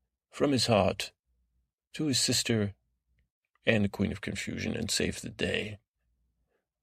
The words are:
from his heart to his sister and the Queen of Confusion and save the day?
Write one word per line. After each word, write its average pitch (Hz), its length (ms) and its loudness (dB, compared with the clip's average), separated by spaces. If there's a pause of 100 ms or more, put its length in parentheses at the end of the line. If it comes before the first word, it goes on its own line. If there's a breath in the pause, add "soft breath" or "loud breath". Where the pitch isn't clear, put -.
(320)
from 143 200 2
his 127 140 2
heart 95 460 2 (800)
to 156 120 -4
his 135 140 2
sister 110 540 2 (920)
and 110 220 4
the 98 40 0
Queen 95 220 -2
of - 80 -8
Confusion 90 560 -6
and 78 140 -4
save 85 320 -2
the - 80 -10
day? - 480 -4 (1040)